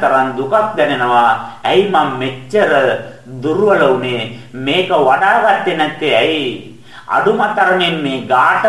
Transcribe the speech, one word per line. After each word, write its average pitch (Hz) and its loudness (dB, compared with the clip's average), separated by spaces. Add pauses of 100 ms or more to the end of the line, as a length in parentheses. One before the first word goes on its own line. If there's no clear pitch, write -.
තරම් 135 2
දුකක් 135 -4 (180)
දැනෙනවා. 123 0
ඇයි 190 2
මං 151 2
මෙච්චර 151 -2 (640)
දුර්වල 180 2
වුනේ? 123 -2 (180)
මේක 143 -2
වඩාගත්තේ 185 2
නැත්තේ 151 -2
ඇයි? 143 0 (560)
අඩුම 196 0 (120)
තරමින් 180 0
මේ 131 -4
ගාට 156 2